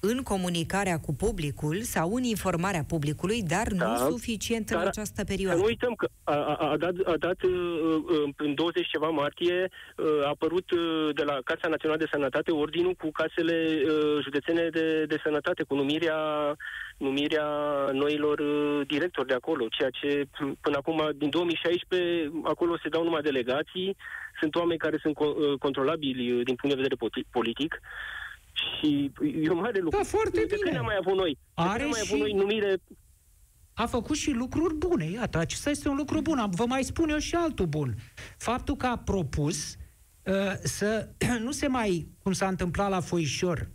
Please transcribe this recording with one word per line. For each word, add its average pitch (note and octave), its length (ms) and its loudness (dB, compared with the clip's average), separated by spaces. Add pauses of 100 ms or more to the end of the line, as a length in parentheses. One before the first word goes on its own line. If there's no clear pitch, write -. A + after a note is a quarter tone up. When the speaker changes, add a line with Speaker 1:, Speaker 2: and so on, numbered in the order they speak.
Speaker 1:
în B3 160 0
comunicarea F3+ 760 0
cu - 140 -4
publicul D#3+ 680 -2
sau G3 340 -2
în B3+ 80 0
informarea F#3 640 0
publicului, E3 580 -2
dar F#3 300 0
Speaker 2:
Da. F3 160 2
Speaker 1:
nu B3 220 2
suficient A3+ 600 -2
în A3+ 60 0
Speaker 2:
Dar F3+ 100 2
Speaker 1:
această G3+ 300 -4
Speaker 2:
să G#3 80 -2
Speaker 1:
perioadă. F#3 340 0
Speaker 2:
nu F#3+ 60 4
uităm A#3 300 2
că - 140 -2 (160)
a, D#3+ 100 2
a, D3 360 0
a D3+ 60 2
dat, E3+ 180 0 (100)
a E3+ 140 2
dat, F3 240 0
uh, F#3 80 4
uh, D#3+ 840 2
în D3 180 0
douăzeci E3+ 340 0
ceva D#3 200 0
martie, F3 600 0 (280)
uh, D3+ 280 2
a C#3+ 40 2
apărut, D#3+ 420 0
uh, D#3+ 440 2
de D3+ 80 0
la C#3+ 220 0
Casa D#3+ 240 -2
Națională D#3 300 0
de D#3 140 0
Sănătate D3 380 0
ordinul E3 440 2
cu D#3+ 160 -4
casele, D#3+ 760 0
uh, D3+ 380 2
județene D#3 460 0
de, D#3+ 400 2
de D3+ 160 0
sănătate, D#3 380 0
cu C#3+ 120 -2
numirea, D#3 440 2 (800)
numirea D3 480 0 (460)
noilor, D3 460 2
uh, D3 480 0
directori C#3 420 -2
de C3 60 4
acolo, B2 360 0
ceea C3+ 200 0
ce C#3+ 180 -4 (220)
p-, C#3 300 -4
până D3 160 0
acum, D#3 400 0
din C#3+ 140 0
două E3+ 140 2
mii E3 200 0
șaisprezece, E3+ 680 2 (120)
acolo E3 400 0
se D#3 60 -4
dau D#3+ 160 0
numai E3 180 2
delegații, D3+ 720 0 (440)
sunt D3+ 140 0
oameni E3+ 240 2
care D#3 240 0
sunt D#3 120 0
co-, D3 220 0
uh, C#3+ 220 2
controlabili, C3+ 720 0
uh, B2 120 2
din B2+ 100 0
punct C#3+ 220 0
de C3 60 -2
vedere C3+ 120 2
poti-, A#2+ 360 -4
politic. A#2 500 -2 (1000)
Și C#3+ 320 2 (320)
e D#3 80 2
un F3+ 100 2
mare G#3+ 200 -2
lucru. E4+ 180 0
Speaker 3:
Da, G#4 60 2
foarte G#4+ 360 0
Speaker 2:
De A4 60 4
Speaker 3:
bine. G#4 140 -2
Speaker 2:
când E4+ 160 0
am A#3+ 80 -2
mai G#3+ 140 0
avut F#3+ 180 2
noi? F3+ 220 0 (160)
De E3+ 80 0
când E3+ 80 4
Speaker 3:
Are A3+ 120 -2
Speaker 2:
am C#4+ 60 -2
mai A3+ 160 0
avut G3+ 120 0
Speaker 3:
și - 60 2
Speaker 2:
noi G#3+ 100 0
numire? G3+ 440 2 (960)
Speaker 3:
A A3+ 120 -2
făcut A#3+ 300 -2
și D4+ 140 0
lucruri C#4+ 440 0
bune. D#4 360 0
Iată, G#3 280 -2
acesta - 320 -2
este D4 180 0
un C#4 80 0
lucru D4+ 240 0
bun. D#4 180 2
Am, G#3+ 120 0
vă F3 160 2
mai C4 160 2
spun D#4 260 0
eu D4+ 100 2
și D4 160 -2
altul E4 320 2
bun. C#3+ 280 0 (440)
Faptul B3+ 380 -2
că - 100 -2
a B3 120 0
propus, D3+ 800 -2 (460)
uh, F#3+ 120 0 (280)
să G#3 460 -2 (100)
<clears throat> A3+ 260 0
nu B3 60 -2
se D4 160 -2
mai, G#3+ 420 0 (140)
cum G3 100 0
s-a G3 160 0
întâmplat F#3+ 420 0
la F#3 100 2
Foișor D#3+ 760 0